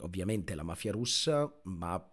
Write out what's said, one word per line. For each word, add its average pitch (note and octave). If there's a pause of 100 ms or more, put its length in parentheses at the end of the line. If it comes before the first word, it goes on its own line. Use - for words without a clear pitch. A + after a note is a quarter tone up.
ovviamente F#2
la D2+
mafia E2
russa, D3 (120)
ma F2